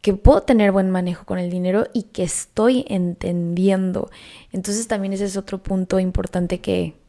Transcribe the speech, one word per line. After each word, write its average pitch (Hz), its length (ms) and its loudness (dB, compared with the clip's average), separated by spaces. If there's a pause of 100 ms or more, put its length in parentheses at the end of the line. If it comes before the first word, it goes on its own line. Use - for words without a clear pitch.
que 202 120 2
puedo 240 280 6
tener 214 280 4
buen 190 200 2
manejo 180 340 -2
con 190 140 -6
el 175 120 -4
dinero 180 420 0
y 220 120 -2
que - 180 -6
estoy 240 680 0
entendiendo. 180 1200 -2 (420)
Entonces 202 340 -6
también 196 260 -4
ese 196 120 -4
es 196 120 -4
otro 196 220 -8
punto 190 400 -2
importante 180 640 -2
que 123 340 -2 (140)